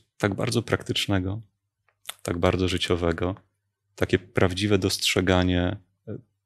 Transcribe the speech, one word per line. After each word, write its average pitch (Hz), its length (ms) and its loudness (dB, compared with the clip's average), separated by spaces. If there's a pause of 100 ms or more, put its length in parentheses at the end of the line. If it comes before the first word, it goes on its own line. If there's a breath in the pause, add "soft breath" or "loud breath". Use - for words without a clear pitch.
(220)
tak 104 120 2
bardzo 113 280 -2
praktycznego, 98 800 -2 (840)
tak 87 160 -4
bardzo 90 300 2
życiowego, 87 680 -2 (600)
takie - 240 0
prawdziwe 95 600 2
dostrzeganie, 90 1000 2 (320)
e, 104 100 -10 (280)